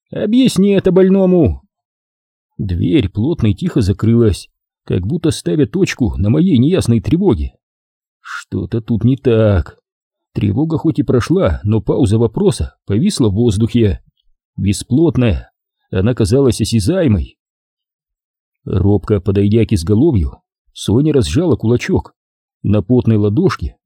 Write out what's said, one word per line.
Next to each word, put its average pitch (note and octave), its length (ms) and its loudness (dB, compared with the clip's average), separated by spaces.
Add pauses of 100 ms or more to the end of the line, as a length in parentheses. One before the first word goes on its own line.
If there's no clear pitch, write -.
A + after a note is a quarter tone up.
(120)
Объясни G#3+ 580 2
это F#3+ 220 2
больному. F#3 680 2 (960)
Дверь G2+ 520 -2
плотно A2+ 400 -2
и G2+ 60 0
тихо - 260 -4
закрылась, G#2+ 680 0 (360)
как F2 220 -4
будто D#3 260 -4
ставя D#3+ 340 -2
точку D3 520 -2
на G2+ 120 0
моей D#3 280 2
неясной B2+ 420 2
тревоге. D3 540 -2 (680)
Что-то - 600 -8
тут A2 220 -4
не B2+ 140 2
так. A2 640 0 (560)
Тревога D3 440 -2
хоть - 200 -2
и D3 40 -2
прошла, B2+ 600 0
но G#2 200 0
пауза A2+ 360 0
вопроса A#2+ 580 -2 (100)
повисла B2 420 0
в F#2 60 -2
воздухе. A2 680 0 (540)
Бесплотная, A#2+ 960 0 (400)
она G#2 240 0
казалась A#2+ 460 2
осязаемой. A#2 760 0 (1300)
Робко G2 560 0
подойдя G2+ 460 0
к - 60 -2
изголовью, G2+ 720 0 (300)
Соня C#3+ 400 0
разжала B2+ 440 0
кулачок. - 580 -2 (480)
На G2+ 200 0
потной A#2 340 0
ладошке G#2+ 680 -2